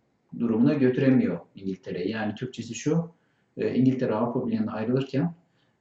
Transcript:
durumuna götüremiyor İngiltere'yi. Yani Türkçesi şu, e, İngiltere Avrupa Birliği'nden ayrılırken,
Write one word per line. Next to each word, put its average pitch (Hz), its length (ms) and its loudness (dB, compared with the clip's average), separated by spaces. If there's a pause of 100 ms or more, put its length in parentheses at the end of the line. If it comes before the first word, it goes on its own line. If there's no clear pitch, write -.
(400)
durumuna 117 340 4
götüremiyor 127 680 4 (160)
İngiltere'yi. 95 560 -6
Yani 107 240 -4
Türkçesi - 400 -10
şu, 165 340 -2 (480)
e, 107 180 -2
İngiltere 123 400 2
Avrupa 117 320 -2
Birliği'nden 107 200 0
ayrılırken, 135 680 -2 (480)